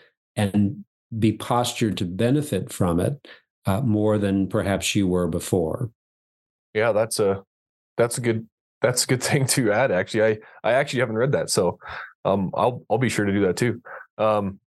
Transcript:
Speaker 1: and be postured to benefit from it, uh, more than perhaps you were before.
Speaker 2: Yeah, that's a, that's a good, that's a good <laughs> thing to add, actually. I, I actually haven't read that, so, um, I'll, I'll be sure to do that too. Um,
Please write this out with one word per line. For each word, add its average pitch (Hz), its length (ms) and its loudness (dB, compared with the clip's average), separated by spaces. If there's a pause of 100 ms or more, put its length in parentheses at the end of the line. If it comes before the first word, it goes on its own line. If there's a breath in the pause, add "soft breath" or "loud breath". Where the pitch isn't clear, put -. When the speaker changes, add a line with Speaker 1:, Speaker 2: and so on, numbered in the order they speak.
(360 loud breath)
Speaker 1:
and 101 480 0 (340)
be 107 140 4
postured 117 680 -2
to 101 80 -2
benefit 117 680 0
from 87 280 0
it, - 280 -2 (380 loud breath)
uh, 98 160 0
more 107 360 2
than 98 300 0
perhaps 95 480 -2
you 101 120 2
were 90 200 0
before. 85 640 -2 (840)
Speaker 2:
Yeah, 110 180 2
that's 107 280 0
a, 98 240 2 (540)
that's 117 200 0
a 135 40 -6
good, 113 260 -2 (340)
that's - 240 2
a - 20 -10
good 127 160 0
<laughs> - 60 -4
thing 139 180 2
to 120 240 2
add, 117 200 2
actually. 98 320 0 (400 loud breath)
I, 107 60 2
I 117 40 2
actually 139 260 0
haven't 113 180 -2
read 131 140 2
that, 82 180 0
so, 87 300 0 (460 loud breath)
um, 98 280 0
I'll, 123 360 0
I'll 107 80 2
be 123 120 2
sure 104 160 0
to 98 80 0
do 101 120 4
that 90 120 0
too. 120 240 0 (360 loud breath)
Um, 104 420 0 (160)